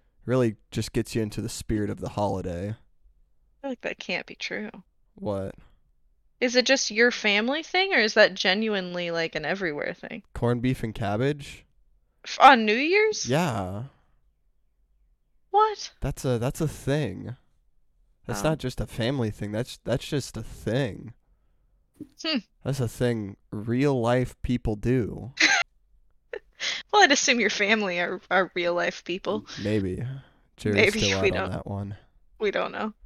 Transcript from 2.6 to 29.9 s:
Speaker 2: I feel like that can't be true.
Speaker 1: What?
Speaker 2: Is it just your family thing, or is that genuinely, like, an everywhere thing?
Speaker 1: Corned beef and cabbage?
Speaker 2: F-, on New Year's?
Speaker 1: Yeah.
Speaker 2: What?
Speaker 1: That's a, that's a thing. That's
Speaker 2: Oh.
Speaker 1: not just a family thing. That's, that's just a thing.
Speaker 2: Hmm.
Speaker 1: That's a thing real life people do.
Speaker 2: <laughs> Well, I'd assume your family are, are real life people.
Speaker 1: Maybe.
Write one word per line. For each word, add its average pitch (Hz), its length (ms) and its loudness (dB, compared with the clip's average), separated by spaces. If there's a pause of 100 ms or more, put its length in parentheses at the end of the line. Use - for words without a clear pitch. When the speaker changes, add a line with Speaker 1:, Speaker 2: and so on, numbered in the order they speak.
Speaker 2:
I 110 40 -6 (880)
feel 277 100 -6
like 240 100 -8
that - 180 -8
can't - 260 -6
be - 100 -16
true. 208 340 -8 (460)
Speaker 1:
What? 98 400 -6 (840)
Speaker 2:
Is 240 160 0
it 247 120 4
just 262 240 2
your 226 180 4
family 233 540 0
thing, 381 280 0
or 339 80 2
is 214 140 2
that 208 220 6
genuinely, 190 760 0
like, 165 240 -2
an 156 120 -4
everywhere 170 500 -4
thing? - 260 -12 (140)
Speaker 1:
Corned 120 260 0
beef 127 220 0
and 110 100 -4
cabbage? 123 720 -4 (580)
Speaker 2:
F-, - 160 -12
on 254 260 12
New 214 100 4
Year's? 403 520 2
Speaker 1:
Yeah. 117 560 0 (1700)
Speaker 2:
What? 427 400 4 (100)
Speaker 1:
That's - 240 -4
a, 127 120 2
that's 123 240 -2
a 160 60 0
thing. 117 680 -4 (920)
That's 107 160 -6
Speaker 2:
Oh. 151 80 2
Speaker 1:
not 156 100 0
just 127 220 -6
a 110 60 -4
family 120 440 -2
thing. 104 200 -8
That's, 110 320 -4
that's - 220 -2
just - 320 -4
a 113 60 -8
thing. 113 680 -4 (1080)
Speaker 2:
Hmm. 311 160 0 (240)
Speaker 1:
That's 135 160 -4
a 120 80 0
thing 113 500 -2 (140)
real 123 480 0
life 120 420 2
people 117 340 0
do. 110 640 -2
Speaker 2:
<laughs> - 20 4 (1500)
Well, 403 120 8
I'd 302 80 8
assume 269 280 2
your 202 120 2
family 202 480 0
are, 175 200 -2 (120)
are 185 240 2
real 175 180 0
life 175 300 -2
people. 190 420 -4 (180)
Speaker 1:
Maybe. 101 400 0 (520)